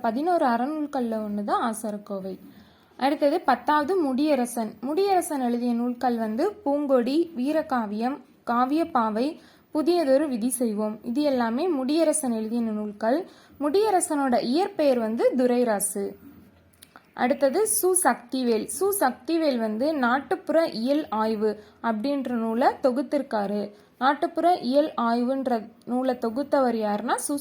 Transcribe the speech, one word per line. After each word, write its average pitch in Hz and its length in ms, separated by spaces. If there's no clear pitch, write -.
பதினோரு 311 460
அறநூல்கள்ல 254 760
ஒண்ணுதான் 226 440
ஆசாரக்கோவை. 208 640
அடுத்தது 302 320
பத்தாவது 294 420
முடியரசன். 254 640
முடியரசன் 330 600
எழுதிய 240 340
நூல்கள் 240 420
வந்து 226 200
பூங்கொடி, 277 560
வீரகாவியம், 254 760
காவியப்பாவை, 254 760
புதியதொரு 302 580
விதி 240 160
செய்வோம். 214 360
இது 240 120
எல்லாமே 247 340
முடியரசன் 294 640
எழுதிய 220 240
நூல்கள். 214 400
முடியரசனோட 302 720
இயற்பெயர் 302 520
வந்து 220 200
துரைராசு. 240 680
அடுத்தது 277 380
சு 359 140
சக்திவேல். 240 600
சு 381 100
சக்திவேல் 285 640
வந்து 220 220
நாட்டுப்புற 294 600
இயல் 277 240
ஆய்வு 220 300
அப்படின்ற 247 400
நூலை 233 280
தொகுத்திருக்காரு. 233 760
நாட்டுப்புற 320 540
இயல் 294 200
ஆய்வுன்ற 240 540
நூலை 254 220
தொகுத்தவர் 247 580
யாருன்னா 208 320
சு 294 140